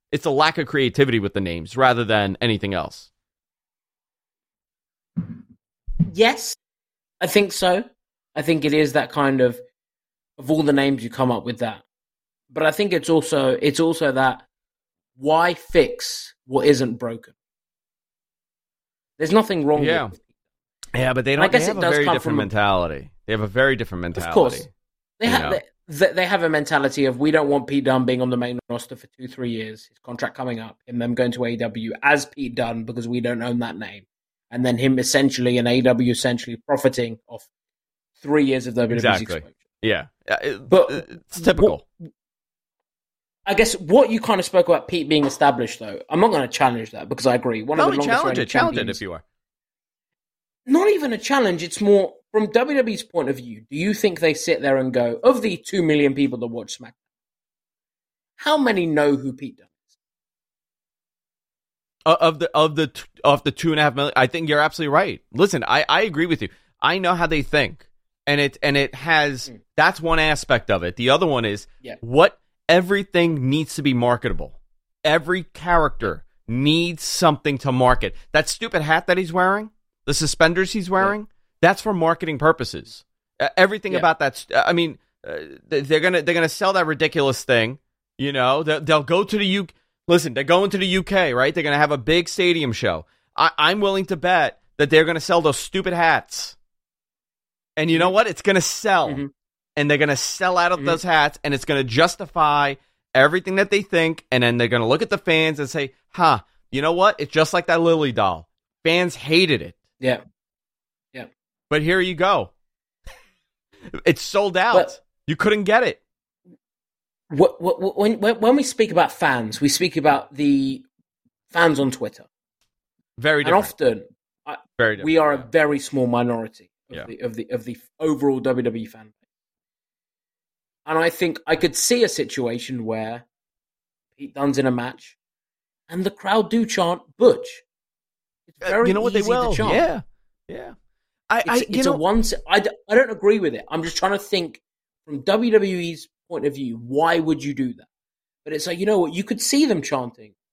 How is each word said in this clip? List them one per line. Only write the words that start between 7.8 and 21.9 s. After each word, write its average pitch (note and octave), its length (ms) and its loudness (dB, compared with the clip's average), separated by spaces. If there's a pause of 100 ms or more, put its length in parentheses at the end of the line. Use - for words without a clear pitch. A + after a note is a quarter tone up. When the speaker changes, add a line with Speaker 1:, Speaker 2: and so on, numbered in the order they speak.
Speaker 2:
I D3+ 80 -6
think D3+ 220 0
it D3 100 0
is D3+ 180 2
that C#3+ 180 0
kind C3+ 300 0
of, B2 180 2 (800)
of C3+ 120 -4
all D#3 120 2
the C#3+ 100 2
names C#3 300 2
you A#2 80 -8
come C3 200 0
up A2+ 140 -2
with A#2 160 -8
that. A2 220 -8 (680)
But D3+ 140 -4
I D#3 60 4
think G3+ 220 -2
it's E3+ 180 -2
also, C#3 500 2
it's A2 200 0
also D#3+ 320 0
that C3 300 0 (760)
why D#3+ 380 2
fix - 800 -2 (120)
what C3 200 0
isn't B2+ 280 4
broken? A#2 400 -10 (1800)
There's D#3+ 140 -2
nothing G#3 320 2
wrong D3 180 2
Speaker 1:
Yeah. D#3 280 0
Speaker 2:
with - 100 -20 (760)
Speaker 1:
Yeah, B2+ 200 0
but B2+ 100 0
they C3+ 80 0
Speaker 2:
And C#3+ 100 2
I F#3+ 40 4
Speaker 1:
don't, F#3+ 60 0
they - 60 4
Speaker 2:
guess D#3+ 100 0
Speaker 1:
have G#3 80 -2
Speaker 2:
it - 20 -10
Speaker 1:
a F3 40 -2
Speaker 2:
does E3+ 120 2